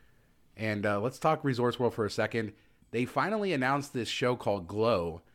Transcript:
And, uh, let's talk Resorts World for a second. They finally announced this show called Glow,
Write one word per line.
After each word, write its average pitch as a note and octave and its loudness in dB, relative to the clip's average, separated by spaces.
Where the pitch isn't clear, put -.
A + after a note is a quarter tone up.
And, G#2+ -2
uh, G#2 2
let's B2 -4
talk D#3 2
Resorts A#2+ 0
World A#2+ 2
for A2+ 0
a G2+ -2
second. A2 -2
They B2 0
finally F#3+ 0
announced C#3 0
this A#2 -2
show B2+ 2
called G2+ -2
Glow, F#2+ 2